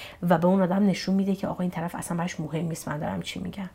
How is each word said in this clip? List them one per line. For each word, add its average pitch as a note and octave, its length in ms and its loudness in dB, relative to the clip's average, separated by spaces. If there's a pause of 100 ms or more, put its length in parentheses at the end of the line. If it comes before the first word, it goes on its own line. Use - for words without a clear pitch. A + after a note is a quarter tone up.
(220)
و F3 160 6
به E3+ 80 4
اون F#3+ 160 6
آدم F#3+ 240 4
نشون F#3+ 280 2
می‌ده G3 200 2
که F#3+ 140 -4
آقا D#3+ 140 -4
این F3+ 80 0
طرف E3+ 240 -4
اصلاً - 240 -4
براش E3+ 220 -2
مهم D#3 260 -2
نیست D#3+ 220 -6
من D3 100 -4
دارم E3+ 240 -4
چی - 180 -8
می‌گم. F#3 340 -8